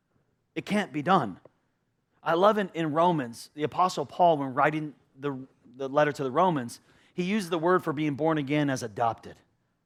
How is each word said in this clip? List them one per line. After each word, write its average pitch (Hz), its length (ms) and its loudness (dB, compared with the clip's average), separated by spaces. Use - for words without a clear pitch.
It 165 100 -8
can't 190 260 -2
be 147 120 -6
done. 127 360 0
I 160 100 -2
love 202 240 4
in, 196 160 -2
in 160 220 -4
Romans, 156 600 0
the 147 100 -4
Apostle 175 420 0
Paul, 170 320 4
when 135 160 -6
writing 151 400 0
the, 143 160 -4
the 135 100 -6
letter 147 260 2
to 139 120 -6
the 127 60 -2
Romans, 147 500 0
he 180 120 -4
used 190 260 -2
the 180 80 0
word 175 260 2
for 160 80 -2
being 147 220 -2
born 156 240 0
again 143 320 0
as 127 120 -4
adopted. 113 520 -4